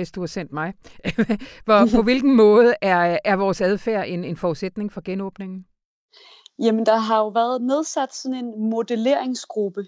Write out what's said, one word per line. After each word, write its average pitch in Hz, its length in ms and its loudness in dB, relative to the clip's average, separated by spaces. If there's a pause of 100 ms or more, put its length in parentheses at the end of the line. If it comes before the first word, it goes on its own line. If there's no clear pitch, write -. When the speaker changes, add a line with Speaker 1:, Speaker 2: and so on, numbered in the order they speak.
Speaker 1:
S, - 60 -14
du - 80 -12
har 175 80 -6
sendt - 240 -10
mig. 156 220 -6 (460)
<laughs> - 460 -4
Hvor, 220 300 6
på 226 80 6
Speaker 2:
<laughs> 220 60 2
Speaker 1:
hvilken 269 260 4
måde 226 460 8
er, 175 440 2
er 196 100 2
vores 196 260 -2
adfærd 196 460 -2
en, 175 160 -6
en 165 140 -8
forudsætning 190 560 -6
for 170 80 -12
genåbningen? 190 640 -10 (1000)
Speaker 2:
Jamen, 220 220 2
der 220 120 4
har 220 220 0
jo 214 80 0
været 233 340 -2
nedsat 269 540 -2
sådan 254 300 -8
en 220 240 -4
modelleringsgruppe 226 1200 -2